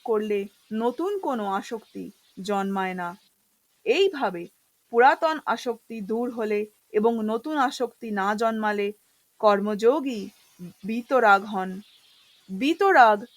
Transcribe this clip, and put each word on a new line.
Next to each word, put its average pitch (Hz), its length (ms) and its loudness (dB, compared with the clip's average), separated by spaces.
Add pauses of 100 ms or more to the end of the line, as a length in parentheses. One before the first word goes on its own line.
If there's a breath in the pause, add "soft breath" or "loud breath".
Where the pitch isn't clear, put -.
করলে 214 360 -2 (340)
নতুন 247 460 -2
কোনো 269 240 -4 (160)
আসক্তি 208 440 -12 (440)
জন্মায় 196 540 -2
না। 175 80 -8 (760)
এইভাবে 262 580 0 (500)
পুরাতন 311 420 4 (100)
আসক্তি 226 520 -6 (140)
দূর 240 200 -2
হলে 220 280 -2 (340)
এবং 214 200 2 (180)
নতুন 269 260 -4
আসক্তি 240 540 -4
না 196 240 -2
জন্মালে 214 520 -2 (540)
কর্মযোগী 214 800 2 (640)
বিতরাগ 226 600 4
হন। 190 240 -6 (800)
বিতরাগ 262 680 6 (200)